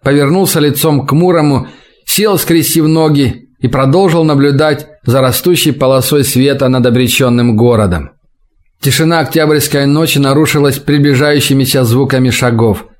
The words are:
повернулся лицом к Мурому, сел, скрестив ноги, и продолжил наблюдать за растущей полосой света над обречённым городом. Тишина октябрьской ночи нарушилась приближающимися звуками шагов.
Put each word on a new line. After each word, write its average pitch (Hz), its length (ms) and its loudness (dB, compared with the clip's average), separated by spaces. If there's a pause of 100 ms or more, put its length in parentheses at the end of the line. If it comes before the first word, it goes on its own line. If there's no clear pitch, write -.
повернулся 147 560 0
лицом 143 480 0
к - 60 -2
Мурому, 151 540 0 (380)
сел, 202 320 -2
скрестив 165 480 0
ноги, 156 640 0 (120)
и 131 80 -2
продолжил 156 560 0
наблюдать 143 640 0 (160)
за 127 180 0
растущей 151 500 0
полосой 131 520 0
света 135 460 0
над 127 160 0
обречённым 120 720 0
городом. 104 540 0 (680)
Тишина 160 380 0
октябрьской 147 680 0
ночи 151 320 0
нарушилась 139 580 0
приближающимися 143 1040 0
звуками 127 460 0
шагов. 117 560 0 (140)